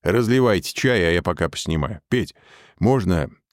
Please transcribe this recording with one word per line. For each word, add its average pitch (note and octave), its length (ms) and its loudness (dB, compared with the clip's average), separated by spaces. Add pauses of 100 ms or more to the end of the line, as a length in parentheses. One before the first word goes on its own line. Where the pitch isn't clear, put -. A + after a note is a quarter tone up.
Разливайте A2+ 680 0
чай, A2+ 360 0
а - 20 2
я E2+ 120 2
пока E2+ 260 -2
поснимаю. D2+ 600 -4
Петь, A#2+ 260 -2 (440)
можно F#2+ 520 0 (220)